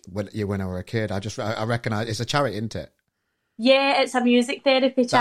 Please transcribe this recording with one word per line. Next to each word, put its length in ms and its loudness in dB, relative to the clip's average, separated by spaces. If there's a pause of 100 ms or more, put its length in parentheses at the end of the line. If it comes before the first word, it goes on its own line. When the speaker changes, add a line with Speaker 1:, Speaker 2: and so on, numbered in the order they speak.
(100)
Speaker 1:
when, 220 -8
yeah, 120 -4
when 160 -4
I 60 -4
were 120 -6
a 60 -10
kid. 280 -4
I 80 -4
just, 180 -10
I, 140 -4
I 120 -4
recognise, 440 -2
it's 120 -4
a 40 -2
charity, 320 0
isn't 180 -6
it? 160 -8 (680)
Speaker 2:
Yeah, 440 4
it's 120 -4
a 100 2
music 400 2
therapy 400 4
Speaker 1:
That's 160 -6